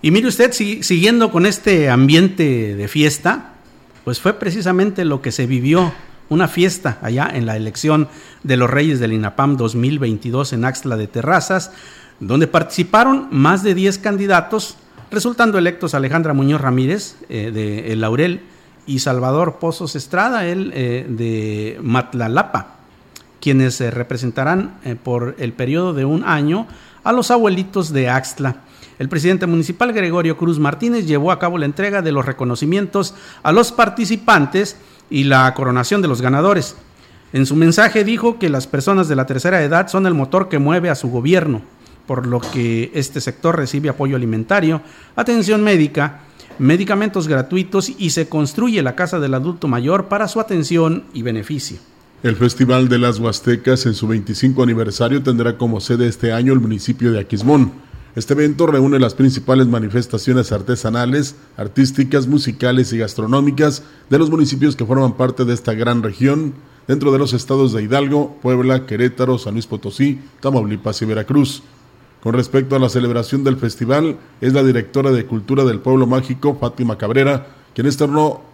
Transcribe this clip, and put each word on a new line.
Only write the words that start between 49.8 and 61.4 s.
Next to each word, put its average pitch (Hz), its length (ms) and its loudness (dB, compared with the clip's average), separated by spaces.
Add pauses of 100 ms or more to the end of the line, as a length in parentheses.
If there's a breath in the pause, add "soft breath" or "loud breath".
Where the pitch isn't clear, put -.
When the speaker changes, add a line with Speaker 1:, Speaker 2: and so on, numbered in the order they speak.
Speaker 1:
para 208 180 -2
su - 120 -4
atención 165 720 0
y 117 120 -10
beneficio. 120 560 -6 (420)
Speaker 2:
El 117 140 0
Festival 127 520 4
de 123 120 2
las 120 200 2
Huastecas 120 680 0
en 110 80 0
su 110 120 -4
veinticinco 110 540 0
aniversario 117 640 0
tendrá 117 340 0
como 113 220 -2
sede 120 280 0
este 113 260 -2
año 127 200 2
el 135 60 4
municipio 117 520 -2
de 110 80 0
Aquismón. 107 520 2 (420 loud breath)
Este 117 200 -4
evento 151 340 2
reúne 139 320 4
las 117 140 2
principales 131 540 2
manifestaciones 117 840 -2
artesanales, 120 840 -2 (200 loud breath)